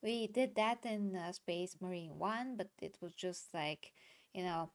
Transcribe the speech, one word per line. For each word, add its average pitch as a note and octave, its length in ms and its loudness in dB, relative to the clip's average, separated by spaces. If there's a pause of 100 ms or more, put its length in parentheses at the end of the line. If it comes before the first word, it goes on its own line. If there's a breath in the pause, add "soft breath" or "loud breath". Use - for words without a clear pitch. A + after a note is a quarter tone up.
We A3+ 240 2
did B3 300 4
that A#3 280 4
in, G#3 300 0
uh, F3 180 -2
Space F3 480 -2
Marine E3+ 380 -4
one, A3+ 380 0
but G3 140 -4 (100)
it - 200 -6
was E3+ 140 -8
just - 400 -4
like, D3+ 380 -2 (420 loud breath)
you F#3 80 -2
know E3 320 0